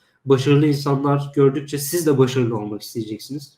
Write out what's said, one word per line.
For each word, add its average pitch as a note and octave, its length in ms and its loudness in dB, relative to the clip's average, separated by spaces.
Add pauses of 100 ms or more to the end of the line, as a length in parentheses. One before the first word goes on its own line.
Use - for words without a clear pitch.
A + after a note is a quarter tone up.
(260)
Başarılı C#3+ 420 4
insanlar C#3+ 680 0
gördükçe C#3+ 420 2
siz E3 300 -4
de C#3+ 100 2
başarılı B2 400 2
olmak G#2 240 -8
isteyeceksiniz. A2+ 760 -12